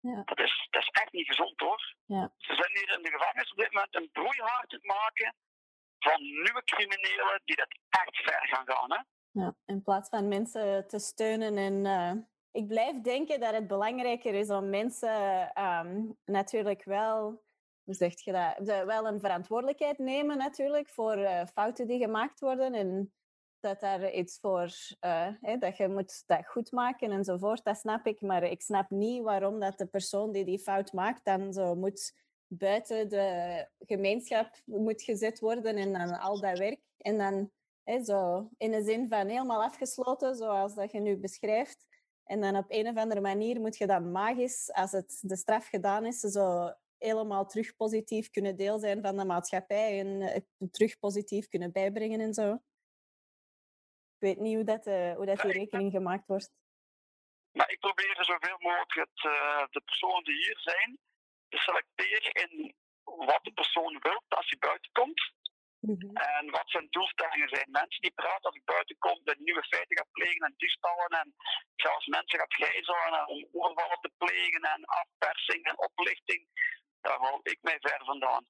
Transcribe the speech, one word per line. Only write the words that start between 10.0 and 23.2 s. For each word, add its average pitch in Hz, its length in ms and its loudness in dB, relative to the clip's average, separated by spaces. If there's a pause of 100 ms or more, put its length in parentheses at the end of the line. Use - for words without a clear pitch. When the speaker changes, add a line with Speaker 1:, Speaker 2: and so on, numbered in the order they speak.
Speaker 1:
van 202 200 0
mensen 202 600 0
te 214 100 -6
steunen 220 580 0
en, 196 300 2
eh, 180 260 2 (380)
ik 214 160 -4
blijf 233 340 0
denken 269 400 0
dat 226 140 0
het 220 120 -2
belangrijker 233 680 0
is 202 160 0
om 196 200 0
mensen, 202 800 0
ehm, 180 500 -2 (220)
natuurlijk 196 600 0
wel, 220 600 -2 (380)
hoe 196 120 -8
zeg 175 300 0
je 196 80 -4
dat, 180 340 0
de, 202 180 2
wel 220 220 0
een 208 140 -2
verantwoordelijkheid 247 760 0
nemen 285 380 0
natuurlijk 285 520 0
voor, 220 280 0
eh, 185 300 2
fouten 226 400 -2
die 247 120 0
gemaakt 220 420 0
worden 262 340 0
en 190 400 -2 (460)